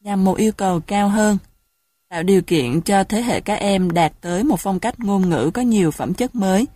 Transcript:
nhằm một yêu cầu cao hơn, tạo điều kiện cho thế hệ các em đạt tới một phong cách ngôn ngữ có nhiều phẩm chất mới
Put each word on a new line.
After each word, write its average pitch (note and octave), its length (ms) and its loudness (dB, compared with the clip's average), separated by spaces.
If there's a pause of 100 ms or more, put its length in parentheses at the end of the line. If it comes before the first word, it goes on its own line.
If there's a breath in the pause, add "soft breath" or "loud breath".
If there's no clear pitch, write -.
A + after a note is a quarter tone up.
nhằm G3+ 240 -2
một F#3 100 4
yêu A3 180 0
cầu F#3 280 -2
cao G3+ 280 -2
hơn, G#3 300 2 (680)
tạo E3+ 140 -6
điều F#3 200 4
kiện D3 400 0
cho G3 220 2
thế G#3+ 180 -4
hệ A#3+ 180 -2
các G#3 140 -4
em F#3+ 360 0
đạt E3 300 0
tới F3+ 240 -4
một C4+ 160 0
phong F#3 200 -4
cách A#3 200 -6
ngôn G3 280 0
ngữ D3 260 0
có B3 80 -2
nhiều G#3 280 2
phẩm D3 240 -4
chất B3 200 -4
mới G3 420 0